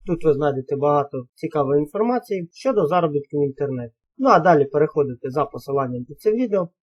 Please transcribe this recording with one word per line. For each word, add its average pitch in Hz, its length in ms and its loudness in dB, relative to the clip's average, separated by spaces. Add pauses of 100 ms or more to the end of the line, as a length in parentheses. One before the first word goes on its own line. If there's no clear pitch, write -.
Тут 165 200 -2
ви 151 80 6
знайдете 139 420 -2
багато 139 500 0 (100)
цікавої 147 440 0
інформації 202 720 -4
щодо 208 360 0
заробітку 147 520 -2
в 143 60 0
інтернеті. 131 480 -6 (240)
Ну 262 120 2
а 190 100 6
далі 156 260 4
переходите 143 640 -2
за 135 160 -2
посиланням 127 600 -6
під 147 140 -18
цим 214 160 0
відео 196 340 0 (140)